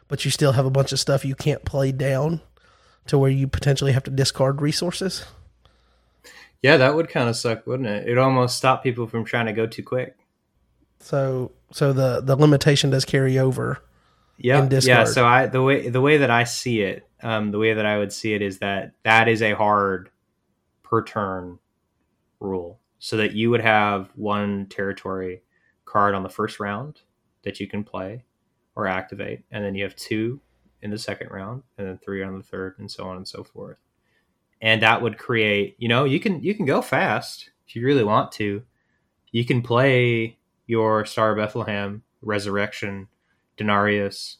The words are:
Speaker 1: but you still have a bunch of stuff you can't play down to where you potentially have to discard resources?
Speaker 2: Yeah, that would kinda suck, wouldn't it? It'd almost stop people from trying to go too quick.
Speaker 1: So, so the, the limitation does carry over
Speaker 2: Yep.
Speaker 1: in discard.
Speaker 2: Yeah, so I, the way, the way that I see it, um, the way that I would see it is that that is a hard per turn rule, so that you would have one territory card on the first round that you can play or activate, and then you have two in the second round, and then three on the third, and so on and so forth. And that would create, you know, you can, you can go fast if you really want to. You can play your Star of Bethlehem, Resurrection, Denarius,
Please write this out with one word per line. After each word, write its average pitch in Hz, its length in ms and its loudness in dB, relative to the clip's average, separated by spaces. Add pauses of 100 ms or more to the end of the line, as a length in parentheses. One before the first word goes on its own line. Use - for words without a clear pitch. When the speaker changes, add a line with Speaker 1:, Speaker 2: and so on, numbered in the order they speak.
Speaker 1:
but - 160 -6
you 139 60 0
still 143 200 2
have 131 140 2
a 135 40 0
bunch 135 220 2
of 135 80 -4
stuff 135 260 0
you 135 100 -4
can't - 280 -2
play 135 280 0
down 135 500 -2 (640)
to 143 100 2
where 135 140 4
you 135 160 0
potentially 139 460 0
have 131 100 2
to 135 80 -8
discard 135 500 0
resources? 175 640 -4 (1400)
Speaker 2:
Yeah, 143 160 6
that 135 180 4
would 160 140 -2
kinda 120 240 0
suck, 117 340 -4
wouldn't 127 220 -4
it? 104 140 -4
It'd 120 140 0
almost 127 400 4
stop 131 260 2
people 120 240 -2
from 113 180 -4
trying 117 220 -2
to 107 60 -4
go 110 140 -2
too - 160 -10
quick. - 320 -6 (840)
Speaker 1:
So, 135 520 -4 (200)
so 139 200 0
the, 131 300 0
the 135 160 2
limitation 143 540 6
does 131 120 2
carry 135 360 2
over 127 440 0 (540)
Speaker 2:
Yep. 135 260 4
Speaker 1:
in 131 60 2
discard. 127 380 6
Speaker 2:
Yeah, - 60 0
so 123 120 4
I, 123 220 6
the 127 140 0
way, 135 280 2
the 127 120 0
way 147 160 6
that 135 140 4
I 120 140 4
see 120 360 -2
it, 95 260 -4 (140)
um, 107 300 -4
the 104 80 -4
way 110 140 2
that 107 120 -2
I 104 120 0
would 101 140 -2
see 110 220 -4
it 101 80 -2
is 98 180 -4
that 98 340 -6 (100)
that 113 240 6
is 113 140 2
a 107 120 2
hard 98 560 0 (720)
per 113 220 -2
turn 92 560 -8 (800)
rule, 95 400 -8 (200)
so - 180 -6
that 107 160 0
you 113 180 0
would 113 100 2
have 104 540 2
one 101 520 -4
territory 95 720 -8 (440)
card 101 300 2
on 95 80 -4
the 92 60 -8
first - 300 -6
round 107 420 -10 (420)
that 98 160 -10
you 101 80 -8
can 104 160 -8
play 98 400 -12 (520)
or 107 120 -4
activate, 101 640 -8
and 107 120 -8
then 101 120 -6
you 98 80 -4
have 95 120 -8
two 117 440 -6 (420)
in 107 80 -12
the 104 80 -8
second - 320 -10
round, 104 340 -12 (140)
and 101 100 -10
then 92 100 -12
three 98 260 -8
on 95 140 -10
the 95 60 -14
third, 95 360 -12
and 101 100 -16
so - 180 -14
on 92 100 -12
and 95 100 -16
so - 160 -16
forth. - 340 -18 (840)
And 110 200 4
that 110 200 4
would 113 160 -4
create, 104 600 0
you 117 100 -6
know, 123 180 4
you 135 140 0
can, 190 220 -4
you 185 140 -2
can 214 100 -4
go 170 160 2
fast 131 680 -4 (160)
if - 80 -16
you 117 100 -4
really 135 180 4
want 110 300 0
to. 104 300 -6 (680)
You 117 140 -2
can 127 160 0
play 120 760 2 (280)
your 110 400 0
Star 110 260 0
of 104 60 -2
Bethlehem, 104 680 -6 (180)
Resurrection, 101 840 -4 (480)
Denarius, 104 840 0